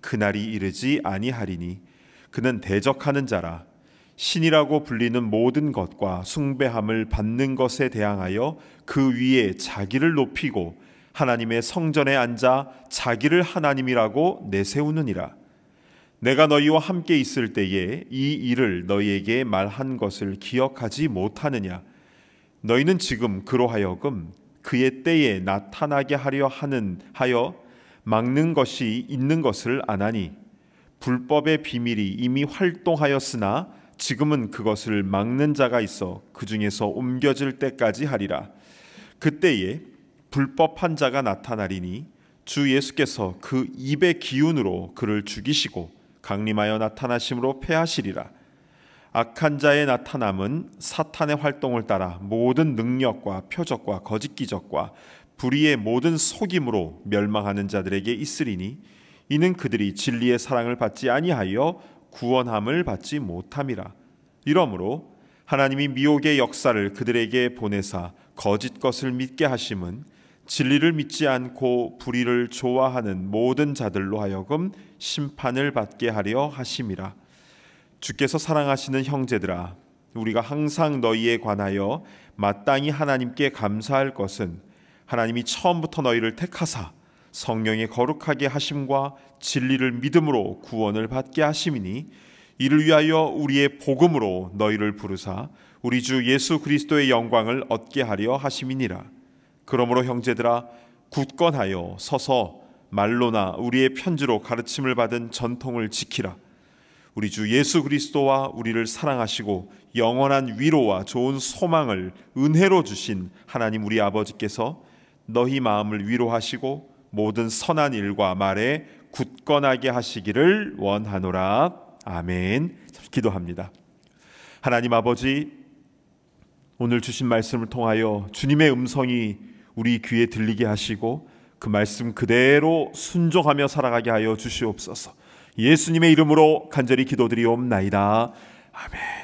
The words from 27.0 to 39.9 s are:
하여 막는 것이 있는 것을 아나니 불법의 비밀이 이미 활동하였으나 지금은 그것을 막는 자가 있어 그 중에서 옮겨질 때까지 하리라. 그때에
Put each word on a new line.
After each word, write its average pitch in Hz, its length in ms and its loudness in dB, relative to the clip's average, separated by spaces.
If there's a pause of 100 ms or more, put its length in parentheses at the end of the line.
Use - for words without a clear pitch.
하여 120 420 0 (480)
막는 127 520 2
것이 123 520 0
있는 143 340 0
것을 123 440 0
아나니 104 460 -2 (680)
불법의 147 640 2
비밀이 117 560 -2
이미 127 260 0
활동하였으나 143 1200 0 (300)
지금은 135 540 0
그것을 107 520 -2
막는 117 500 0
자가 123 280 2
있어 95 400 -6 (120)
그 - 120 -12
중에서 104 420 -2
옮겨질 127 720 0
때까지 123 460 0
하리라. 98 440 -4 (680)
그때에 151 640 0 (480)